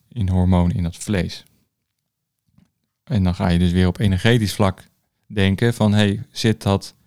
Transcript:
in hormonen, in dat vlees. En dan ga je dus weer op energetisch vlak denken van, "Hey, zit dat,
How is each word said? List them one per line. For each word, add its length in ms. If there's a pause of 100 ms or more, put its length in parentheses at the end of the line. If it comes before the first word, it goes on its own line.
in 220
hormonen, 460
in 80
dat 140
vlees. 460 (1600)
En 200
dan 120
ga 120
je 120
dus 120
weer 160
op 120
energetisch 540
vlak 340 (400)
denken 460
van, 200
"Hey, 380
zit 300
dat, 340 (120)